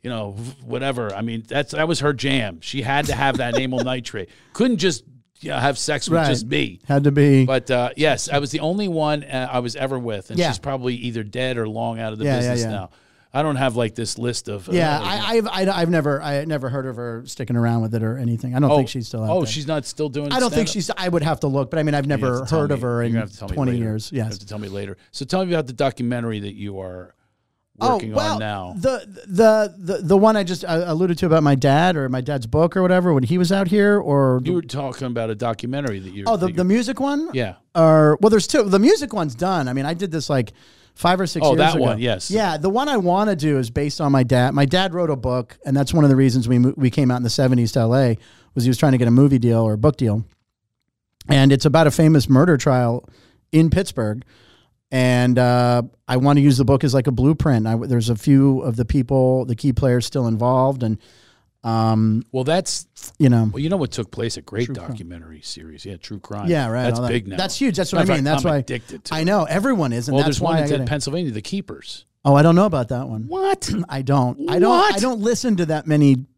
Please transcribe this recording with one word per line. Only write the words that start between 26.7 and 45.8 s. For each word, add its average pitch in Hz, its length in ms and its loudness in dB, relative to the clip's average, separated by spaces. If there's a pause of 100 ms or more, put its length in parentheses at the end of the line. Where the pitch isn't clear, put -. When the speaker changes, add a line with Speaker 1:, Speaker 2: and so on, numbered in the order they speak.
Speaker 1:
are 92 340 -14 (680)
Speaker 2:
Oh, 247 140 2
Speaker 1:
working 113 180 -6
Speaker 2:
well, 302 220 -2
Speaker 1:
on - 60 -6
now. 101 360 -8
Speaker 2:
the, 240 300 -4 (220)
the, 214 500 2
the, 185 240 -6
the 185 140 2
one 214 200 6
I 202 60 0
just, 180 220 -6
uh, 170 220 -2
alluded 170 320 0
to 185 80 -2
about 160 180 4
my 143 100 6
dad 143 420 2
or 135 120 -4
my 127 140 -4
dad's 127 260 -6
book 156 280 0
or 190 60 2
whatever 180 320 2
when 131 80 4
he 147 160 0
was 180 140 2
out 196 160 0
here, 208 280 4
or 139 480 2
Speaker 1:
You 175 100 -2
were 175 80 0
talking 135 440 -8
about 117 240 -4
a 110 60 -4
documentary 117 640 -6
that 92 120 -16
you 98 140 -12
Speaker 2:
Oh, 226 100 2
the, 180 120 0
Speaker 1:
that 170 80 -4
Speaker 2:
the 180 60 0
Speaker 1:
you 180 60 2
Speaker 2:
music 226 300 0
one? 285 340 -2
Speaker 1:
Yeah. 110 220 -4 (220)
Speaker 2:
Or, 156 440 6
well, 208 80 6
there's 220 200 4
two. 208 160 2
The 196 160 4
music 285 340 4
one's 151 220 -4
done. 170 320 -2
I 123 40 -4
mean, 135 140 -4
I 165 80 -4
did 175 160 -6
this, 156 180 -6
like, 131 240 0 (420)
five 180 240 2
or 185 80 -2
six 160 200 0
Speaker 1:
Oh, 143 60 6
Speaker 2:
years - 80 4
Speaker 1:
that 160 160 4
Speaker 2:
ago. 135 80 2
Speaker 1:
one, 120 140 0
yes. 117 320 -2
Speaker 2:
Yeah, 190 280 0
the 160 100 -2
one 254 220 0
I 262 80 0
wanna 190 360 2
do 147 220 0
is 123 140 -2
based 143 320 -4
on 139 100 2
my 135 120 4
dad. 123 280 2
My 143 140 2
dad 180 260 0
wrote 175 160 -2
a 143 80 -2
book, 123 480 -4
and 135 100 -2
that's 143 200 0